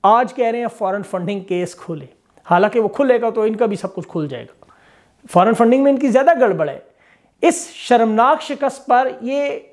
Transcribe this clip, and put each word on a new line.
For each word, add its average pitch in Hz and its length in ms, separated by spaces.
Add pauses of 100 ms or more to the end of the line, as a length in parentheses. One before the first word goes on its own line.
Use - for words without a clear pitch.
आज 233 260
कह 240 180
रहे 240 120
हैं 240 60
फॉरेन 202 340
फंडिंग 190 400
केस 180 340
खोले, 147 320 (380)
हालांकि 196 340
वो 214 80
खुलेगा 240 420
तो 220 160
इनका 220 220
भी 202 80
सब - 180
कुछ 170 120
खुल 156 220
जाएगा। 117 400 (600)
फॉरेन 190 260
फंडिंग 240 300
में 277 80
इनकी 269 180
ज़्यादा 269 240
गड़बड़ 175 360
है। 139 160 (580)
इस - 300
शर्मनाक 240 680
शिकस्त 277 400
पर 254 420
ये 277 260 (240)